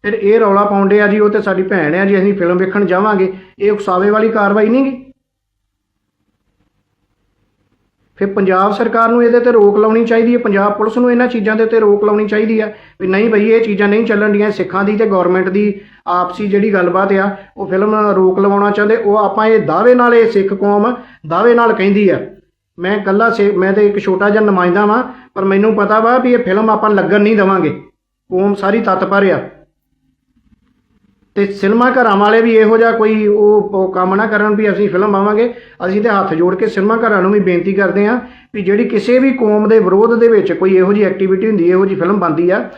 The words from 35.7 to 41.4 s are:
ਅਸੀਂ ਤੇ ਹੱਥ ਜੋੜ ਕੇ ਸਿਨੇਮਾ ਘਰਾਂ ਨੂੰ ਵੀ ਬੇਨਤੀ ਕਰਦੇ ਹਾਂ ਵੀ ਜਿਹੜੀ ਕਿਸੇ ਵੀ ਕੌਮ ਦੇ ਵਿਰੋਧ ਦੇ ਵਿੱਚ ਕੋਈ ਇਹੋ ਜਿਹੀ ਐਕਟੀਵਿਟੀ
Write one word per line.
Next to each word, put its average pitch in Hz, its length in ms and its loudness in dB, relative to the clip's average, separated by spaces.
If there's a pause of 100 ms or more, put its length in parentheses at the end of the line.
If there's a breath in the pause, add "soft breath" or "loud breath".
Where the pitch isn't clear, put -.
ਅਸੀਂ 190 160 -2
ਤੇ 226 80 0
ਹੱਥ 196 240 -2
ਜੋੜ 175 220 0
ਕੇ 196 120 -4
ਸਿਨੇਮਾ 202 300 -2
ਘਰਾਂ 220 240 0
ਨੂੰ 190 100 0
ਵੀ 208 80 2
ਬੇਨਤੀ 180 340 -2
ਕਰਦੇ 202 340 0
ਹਾਂ 240 120 -2 (340 loud breath)
ਵੀ 214 80 -8
ਜਿਹੜੀ 202 240 0
ਕਿਸੇ 240 340 0
ਵੀ 269 140 2
ਕੌਮ 208 360 0
ਦੇ 220 100 4
ਵਿਰੋਧ 208 400 2
ਦੇ 233 80 4
ਵਿੱਚ 208 260 2
ਕੋਈ 185 240 2
ਇਹੋ 185 160 2
ਜਿਹੀ 208 120 2
ਐਕਟੀਵਿਟੀ 190 420 -2